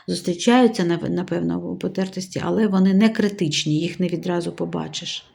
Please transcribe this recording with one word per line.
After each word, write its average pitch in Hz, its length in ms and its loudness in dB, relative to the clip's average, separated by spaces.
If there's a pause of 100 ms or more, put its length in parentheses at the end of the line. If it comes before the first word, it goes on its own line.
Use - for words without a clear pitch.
Зустрічаються, 220 760 2
нав-, 170 260 0
напевно, 175 640 -2
потертості, 185 680 -6
але 185 220 2
вони 190 280 4
не 214 140 6
критичні, 175 720 0
їх 170 200 -4
не 180 80 0
відразу 170 440 -4
побачиш. 165 840 -8